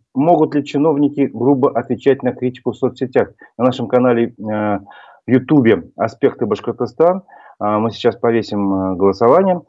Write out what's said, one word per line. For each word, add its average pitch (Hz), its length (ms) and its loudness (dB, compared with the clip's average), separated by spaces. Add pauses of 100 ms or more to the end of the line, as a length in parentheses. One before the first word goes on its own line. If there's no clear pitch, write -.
(160)
Могут 151 400 2
ли 143 80 0
чиновники 143 680 0
грубо 127 460 0
отвечать 127 460 -2
на 123 80 -2
критику 127 400 -6
в 110 60 -14
соцсетях? 123 560 -2 (240)
На 117 80 0
нашем 123 220 -2
канале, 123 400 2
э, - 120 -12
в 107 420 -4 (460)
Ютубе 120 680 2
«Аспекты 113 480 -2
Башкортостан». 120 760 -2 (360)
А, 107 180 -2
мы 110 140 -2
сейчас 113 240 -2
повесим, 104 580 -2
э, 95 220 -2
голосование, 120 720 2